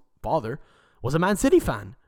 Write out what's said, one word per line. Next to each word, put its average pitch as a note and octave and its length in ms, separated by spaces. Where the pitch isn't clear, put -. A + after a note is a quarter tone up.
father, A#2+ 380
was B2+ 140
a E3 40
Man F#3+ 160
City C#4 240
fan. G2+ 360